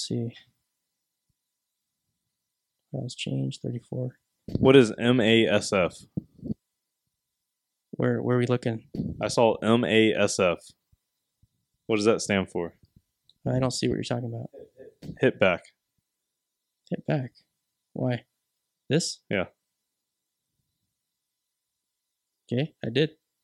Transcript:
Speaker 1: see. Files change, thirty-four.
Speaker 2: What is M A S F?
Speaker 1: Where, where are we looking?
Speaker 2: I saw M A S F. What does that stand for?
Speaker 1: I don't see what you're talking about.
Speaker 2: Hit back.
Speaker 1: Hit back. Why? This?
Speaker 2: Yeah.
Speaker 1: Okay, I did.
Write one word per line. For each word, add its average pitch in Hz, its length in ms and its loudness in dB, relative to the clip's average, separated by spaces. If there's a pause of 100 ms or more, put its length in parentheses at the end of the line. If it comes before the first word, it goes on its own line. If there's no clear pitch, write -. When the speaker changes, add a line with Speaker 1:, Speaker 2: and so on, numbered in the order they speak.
Speaker 1:
see. 117 240 -6 (2500)
Files 127 220 -10
change, 135 480 -8
thirty-four. 127 540 -10 (420)
Speaker 2:
What 131 180 8
is 117 220 8
M 123 220 2
A 113 260 4
S 101 260 0
F? 90 220 2 (2000)
Speaker 1:
Where, 123 320 -2
where 123 140 -2
are 123 40 0
we 120 60 0
looking? 120 420 -4 (320)
Speaker 2:
I 110 80 -4
saw 113 280 4
M 117 280 2
A 110 300 4
S 101 260 0
F. 87 180 0 (1300)
What 113 100 0
does 104 100 0
that 104 160 2
stand 98 280 0
for? 85 240 -8 (720)
Speaker 1:
I 127 120 -2
don't 127 140 -2
see - 160 -4
what 120 80 -2
you're 110 80 -8
talking 120 280 -8
about. 117 180 -12 (680)
Speaker 2:
Hit 127 180 0
back. 90 240 2 (1300)
Speaker 1:
Hit - 160 -8
back. 139 260 -4 (600)
Why? 127 320 -6 (640)
This? - 320 -4 (100)
Speaker 2:
Yeah. 98 140 -2 (3000)
Speaker 1:
Okay, 131 220 -4 (100)
I - 80 -8
did. 147 200 -2 (340)